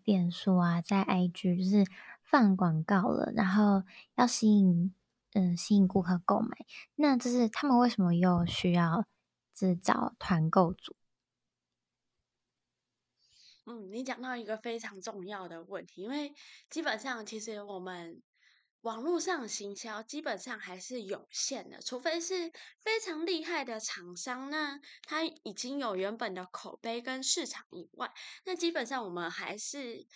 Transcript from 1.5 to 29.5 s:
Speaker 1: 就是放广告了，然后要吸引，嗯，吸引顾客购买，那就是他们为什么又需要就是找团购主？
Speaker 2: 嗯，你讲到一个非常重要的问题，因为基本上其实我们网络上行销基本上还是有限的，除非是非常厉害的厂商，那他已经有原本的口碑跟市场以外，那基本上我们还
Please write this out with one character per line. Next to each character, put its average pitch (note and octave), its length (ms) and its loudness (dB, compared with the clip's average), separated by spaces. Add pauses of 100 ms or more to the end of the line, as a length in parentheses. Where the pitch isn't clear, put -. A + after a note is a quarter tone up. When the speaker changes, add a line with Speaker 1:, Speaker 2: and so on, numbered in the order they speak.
Speaker 1:
就 F#3 80 0
是 G3 220 6 (360)
放 G#3+ 360 6
广 E3 260 2
告 G3 240 2
了， - 260 0
然 G3+ 140 2
后 G3+ 340 6 (340)
要 B3 120 6
吸 G#3+ 320 6
引， F#3 340 6 (420)
嗯， F3+ 200 2
吸 G3+ 220 2
引 G3 100 8
顾 F#3+ 140 2
客 F3 240 0
购 G#3 160 4
买， - 160 -6 (380)
那 C#4+ 200 4
就 A#3+ 160 0
是 B3 160 4
他 - 180 -4
们 C4 120 6
为 B3 100 8
什 A#3 140 0
么 F3 120 4
又 F3 320 4
需 F3 280 0
要 E3+ 320 2 (480)
就 F#3 160 0
是 F3+ 80 2
找 - 420 0
团 D#3+ 300 2
购 F3+ 240 4
主？ - 240 -16 (2750)
Speaker 2:
嗯， A3 280 -14
你 A#3+ 100 -8
讲 B3 180 -8
到 B3+ 140 -8
一 A#3 80 -8
个 G#3+ 140 -6
非 A3+ 200 -8
常 G#3 220 -14
重 G3+ 260 -10
要 F#3+ 220 -10
的 E3+ 160 -16
问 F3+ 220 -10
题， - 160 -18
因 G3+ 80 -8
为 D4 260 -6 (340)
基 D#4 120 -8
本 B3 180 -2
上 A#3 260 -8
其 A3 140 -10
实 G#3 240 -10
我 G3+ 160 -12
们 F3 420 -12 (600)
网 A3+ 200 -6
络 E4 180 0
上 D#4 280 -4
行 G3+ 280 -10
销 G#3+ 280 -10
基 C#4+ 180 -12
本 C4+ 160 -6
上 A3 220 -10
还 F#3+ 200 -12
是 B3+ 220 -10
有 F#3+ 300 -10
限 - 400 -6
的， - 100 -20
除 - 180 -8
非 E4 220 -4
是 E4+ 300 -6 (260)
非 A4 220 -2
常 E4+ 260 -6
厉 E4+ 180 -2
害 D4+ 220 -4
的 A3+ 140 -8
厂 F3+ 360 -10
商， C4 360 -8
那 D4 280 -4 (280)
他 D#4 160 -4
已 C4+ 320 -10
经 C4+ 240 -8
有 A#3 160 -2
原 G3 200 -4
本 A3 200 -6
的 F#3 100 -10
口 - 380 -14
碑 A#3 180 -6
跟 C4 220 -8
市 C4+ 240 -2
场 - 240 -16
以 - 220 -16
外， - 200 -8 (300)
那 F#4 120 -8
基 E4+ 160 -2
本 D4+ 140 -4
上 B3 180 -6
我 G3+ 60 -10
们 F3 220 -6
还 F3+ 260 -10